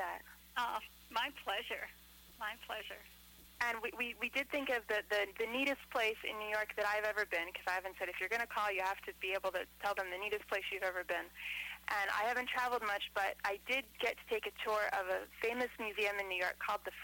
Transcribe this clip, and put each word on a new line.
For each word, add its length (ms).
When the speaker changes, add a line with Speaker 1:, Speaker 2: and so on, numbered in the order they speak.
Speaker 1:
that. 240
Speaker 2:
Uh, 240
my 160
pleasure. 400
My 240
pleasure. 340
Speaker 1:
And 180
we, 160
we, 100
we 160
did 160
think 180
of 220
the, 180
the, 300
the 100
neatest 320
place 320
in 160
New 80
York 240
that 100
I've 220
ever 180
been, 300
'cause 160
Ivan 260
said, 140
"If 80
you're 100
gonna 220
call, 180
you 140
have 240
to 160
be 100
able 220
to 80
tell 160
them 160
the 80
neatest 320
place 240
you've 100
ever 220
been." 180
And 260
I 140
haven't 240
traveled 320
much, 320
but 320
I 240
did 160
get 160
to 80
take 240
a 40
tour 320
of 80
a 160
famous 400
museum 400
in 100
New 80
York 220
called 260
the 80